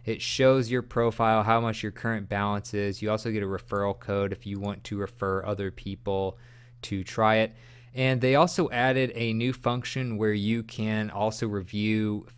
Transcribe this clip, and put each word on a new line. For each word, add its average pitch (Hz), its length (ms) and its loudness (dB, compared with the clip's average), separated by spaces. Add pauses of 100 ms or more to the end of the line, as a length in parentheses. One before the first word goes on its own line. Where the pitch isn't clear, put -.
It 113 160 -4
shows 131 500 4
your 123 120 0
profile, 113 640 2
how 113 160 4
much 113 220 -2
your 104 100 -4
current 110 360 -4
balance 101 460 -2
is. 101 260 -2
You 107 120 -2
also 110 180 -2
get 107 140 -2
a - 20 -4
referral 98 500 -2
code 101 360 -2
if - 120 -10
you 101 140 -6
want 98 260 -6
to - 120 -6
refer 95 480 -2
other 98 260 -4
people 95 680 -4 (440)
to 95 220 -4
try 110 320 4
it. 110 180 2 (400)
And 131 260 2
they 127 140 4
also 170 360 4
added 127 440 2
a 117 180 -2
new 117 200 0
function 123 640 -4
where 107 160 2
you 107 320 0
can 107 460 -2
also 107 360 -2
review 104 800 0 (120)